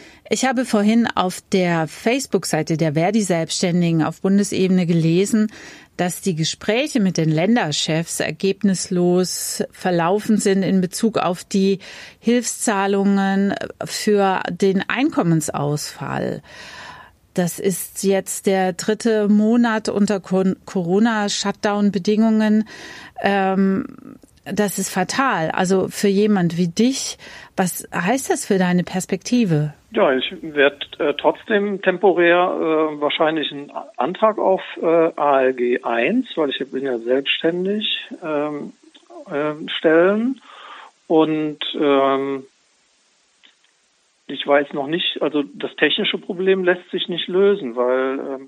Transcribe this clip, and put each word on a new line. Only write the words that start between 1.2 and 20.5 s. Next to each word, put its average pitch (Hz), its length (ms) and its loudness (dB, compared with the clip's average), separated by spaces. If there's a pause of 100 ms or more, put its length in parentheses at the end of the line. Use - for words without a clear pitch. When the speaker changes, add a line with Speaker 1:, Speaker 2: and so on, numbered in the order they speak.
Speaker 1:
der 170 360 2
Facebook-Seite 180 880 -2
der 151 180 0
Verdi-Selbstständigen 170 1080 0
auf 156 180 -4
Bundesebene 190 640 2
gelesen, 175 640 2 (460)
dass 175 260 -4
die 180 140 0
Gespräche 226 640 0
mit 185 180 2
den 160 120 2
Länderchefs 165 920 0
ergebnislos 180 1500 0
verlaufen 185 640 0
sind 196 240 2
in 185 180 2
Bezug 208 380 0
auf 175 260 -2
die 190 360 0 (400)
Hilfszahlungen 196 1300 0 (300)
für 196 640 0
den 190 400 2
Einkommensausfall. - 1500 -2 (920)
Das 175 240 -2
ist - 460 -4
jetzt 190 420 0
der 190 260 2
dritte 214 560 0
Monat 214 600 2
unter 202 320 0
Con-, 190 440 0